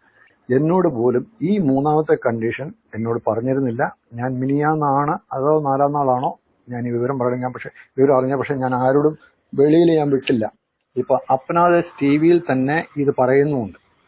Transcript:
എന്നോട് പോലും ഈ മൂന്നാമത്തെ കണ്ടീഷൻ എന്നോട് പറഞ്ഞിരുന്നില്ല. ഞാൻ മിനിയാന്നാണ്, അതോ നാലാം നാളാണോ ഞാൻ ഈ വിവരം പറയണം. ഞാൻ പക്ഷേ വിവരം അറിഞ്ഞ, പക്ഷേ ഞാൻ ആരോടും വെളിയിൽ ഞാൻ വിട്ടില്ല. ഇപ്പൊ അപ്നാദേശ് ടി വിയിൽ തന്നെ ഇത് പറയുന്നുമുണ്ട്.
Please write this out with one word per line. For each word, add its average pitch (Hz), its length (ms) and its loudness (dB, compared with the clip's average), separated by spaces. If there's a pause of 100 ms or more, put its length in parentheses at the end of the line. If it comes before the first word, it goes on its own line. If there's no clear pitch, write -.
(540)
എന്നോട് 170 340 2
പോലും 123 380 -2 (160)
ഈ 196 160 0
മൂന്നാമത്തെ 151 680 0
കണ്ടീഷൻ 117 460 -4 (220)
എന്നോട് 117 340 -4
പറഞ്ഞിരുന്നില്ല. 127 680 -2 (180)
ഞാൻ 123 260 -6
മിനിയാന്നാണ്, 147 800 0 (140)
അതോ 147 300 0
നാലാം 143 300 0
നാളാണോ 139 440 -2 (320)
ഞാൻ 123 200 -6
ഈ - 20 -6
വിവരം 123 280 -2
പറയണം. 123 220 -2
ഞാൻ 123 120 -6
പക്ഷേ 123 180 -14 (280)
വിവരം 135 180 4
അറിഞ്ഞ, 131 200 0
പക്ഷേ - 180 -4
ഞാൻ 127 200 -2
ആരോടും 143 440 2 (360)
വെളിയിൽ 156 420 4
ഞാൻ 147 140 0
വിട്ടില്ല. 127 420 -2 (440)
ഇപ്പൊ 127 220 0 (140)
അപ്നാദേശ് 170 680 0
ടി 143 180 2
വിയിൽ 170 240 4 (100)
തന്നെ 135 340 -2 (100)
ഇത് 143 220 0
പറയുന്നുമുണ്ട്. 131 600 0 (300)